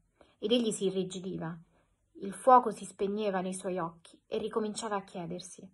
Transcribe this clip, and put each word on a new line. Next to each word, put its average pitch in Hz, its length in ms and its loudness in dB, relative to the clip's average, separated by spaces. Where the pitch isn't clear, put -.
Ed 214 100 -4
egli 233 220 2
si 196 140 -2
irrigidiva. 180 680 -4
Il 196 100 -8
fuoco 247 400 8
si 196 120 -10
spegneva 202 560 -2
nei 185 140 -4
suoi 185 240 -4
occhi - 480 -8
e 220 120 -4
ricominciava 214 580 -4
a 196 80 -4
chiedersi: 180 580 -12